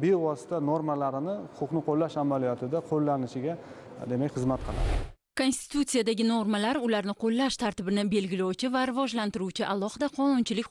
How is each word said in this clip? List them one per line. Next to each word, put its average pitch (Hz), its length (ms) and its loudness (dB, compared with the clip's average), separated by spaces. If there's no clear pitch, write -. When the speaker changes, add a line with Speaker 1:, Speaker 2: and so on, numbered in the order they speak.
Speaker 1:
bevosita 170 520 2
normalarini 147 600 0
huquqni 151 280 -2
qo'llash 156 360 2
amaliyotida 131 540 0
qo'llanishiga, 143 640 0
demak, 131 260 0
xizmat 127 320 0
qiladi. - 440 0
Speaker 2:
Konstitutsiyadagi 254 880 2
normalar 220 480 2
ularni 214 400 0
qo'llash 240 400 0
tartibini 202 480 0
belgilovchi 190 680 0
va 262 120 2
rivojlantiruvchi 220 800 -2
alohida 208 480 -2
qonunchilik 254 580 2